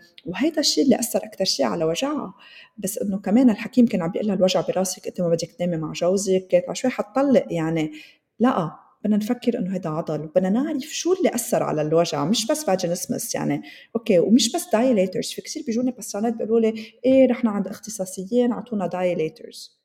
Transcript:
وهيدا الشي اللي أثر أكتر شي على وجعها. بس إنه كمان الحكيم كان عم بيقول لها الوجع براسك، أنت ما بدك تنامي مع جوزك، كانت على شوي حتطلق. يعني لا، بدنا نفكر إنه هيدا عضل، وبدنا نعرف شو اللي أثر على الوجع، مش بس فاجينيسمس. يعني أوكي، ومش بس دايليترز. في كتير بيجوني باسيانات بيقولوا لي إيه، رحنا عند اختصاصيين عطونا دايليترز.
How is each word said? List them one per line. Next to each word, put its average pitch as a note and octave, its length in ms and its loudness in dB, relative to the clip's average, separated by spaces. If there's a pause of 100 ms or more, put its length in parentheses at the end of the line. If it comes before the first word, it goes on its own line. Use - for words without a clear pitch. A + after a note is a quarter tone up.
(260)
وهيدا C#4 340 -2
الشي D4+ 220 2
اللي B3+ 180 4
أثر A3+ 240 -2
أكتر - 200 -6
شي C4 200 0
على F3 200 -2
وجعها. G#3+ 500 -4 (440)
بس G3 200 -6
إنه F#3+ 200 -2
كمان A#3 320 4
الحكيم A3+ 360 2
كان F3+ 160 0
عم E3 80 -2
بيقول G#3 180 -4
لها F#3+ 80 0
الوجع F#3 240 4
براسك، F3+ 460 -2
أنت - 140 -6
ما F3 80 0
بدك E3 300 -2
تنامي F3 180 -2
مع D#3 160 -6
جوزك، F#3 580 0
كانت F3+ 160 4
على F3 80 -6
شوي B3+ 160 -2
حتطلق. C4 600 2
يعني D#3+ 420 -2 (460)
لا، G3+ 320 0 (340)
بدنا G#3 120 2
نفكر A#3+ 420 -2
إنه F3+ 160 -4
هيدا F#3 140 -6
عضل، D#3 320 -4
وبدنا F#3 280 0
نعرف C4+ 340 0
شو - 300 -4
اللي F4+ 220 0
أثر F3+ 280 -2
على D3 200 -2
الوجع، D#3 420 0
مش F#3+ 220 0
بس D4+ 180 -2
فاجينيسمس. F#3 720 -2
يعني D3+ 280 -2 (340)
أوكي، F#3+ 220 2
ومش A3 340 4
بس E4+ 200 -4
دايليترز. F#3+ 600 2
في - 100 -12
كتير - 240 -10
بيجوني B3 240 -2
باسيانات A3 440 -4
بيقولوا A3 260 0
لي A3 140 2 (300)
إيه، C4 220 8
رحنا A#3 240 2
عند G3+ 160 -2
اختصاصيين G#3+ 840 -2
عطونا G3+ 340 -4
دايليترز. F3 1000 -4